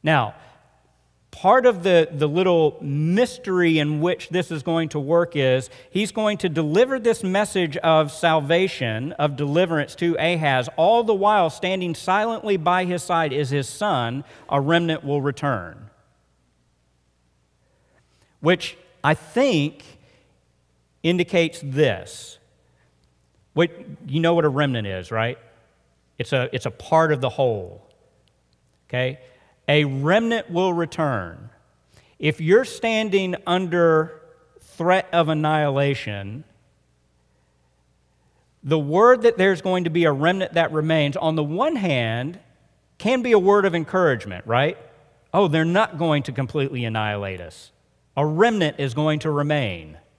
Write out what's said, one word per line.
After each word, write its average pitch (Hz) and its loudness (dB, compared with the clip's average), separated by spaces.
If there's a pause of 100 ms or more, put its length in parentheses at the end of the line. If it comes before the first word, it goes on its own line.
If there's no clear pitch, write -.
Now, 143 2 (960)
part 240 4
of 202 4
the, 170 4
the 151 0
little 165 2
mystery 170 0
in 151 0
which 175 -2
this 175 -4
is 151 -8
going 165 -2
to 151 -6
work 147 0
is 131 0 (180)
he's 202 -4
going 214 -2
to 190 -4
deliver 175 0
this 226 0
message 185 -2
of 156 2
salvation, 156 -2
of 143 -2
deliverance 151 -2
to 170 -2
Ahaz, 156 0
all 220 4
the 214 0
while 196 2
standing 180 -4
silently 214 -2
by 180 0
his 180 -4
side 165 -2
is 139 -2
his 139 -2
son, 135 -4 (260)
"A 139 0
remnant 165 0
will 143 -4
return." 110 -6 (2500)
Which 170 0 (260)
I 151 2
think 175 -2 (1160)
indicates 170 0
this. 131 -2 (1160)
What, 165 2 (360)
you 139 -4
know 165 4
what 165 2
a 147 4
remnant 131 -2
is, 92 -8
right? 113 -2 (800)
It's - -6
a, 131 0
it's 127 -6
a 120 -6
part 160 2
of 139 0
the 131 -2
whole, 101 -4 (1000)
okay? 127 -4 (480)
A 151 4
remnant 185 0
will 175 0
return. 117 -4 (720)
If 151 -2
you're 185 4
standing 202 -2 (100)
under 170 2 (400)
threat 180 0
of 170 2
annihilation, 143 -2 (2250)
the 156 0
word 214 4
that 226 4
there's 190 2
going 185 -2
to 170 -2
be 165 2
a 151 4
remnant 175 0
that 160 0
remains, 156 0
on 160 0
the 156 0
one 214 -2
hand, 135 -2 (580)
can 247 0
be 240 2
a 208 6
word 196 4
of 170 0
encouragement, 147 -2
right? 131 0 (560)
"Oh, 185 4
they're 160 2
not 190 0
going 151 0
to 147 -10
completely 131 -6
annihilate 104 -6
us. - -18 (440)
A 143 0
remnant 170 2
is 135 -2
going 151 0
to 156 -4
remain." 117 -4 (220)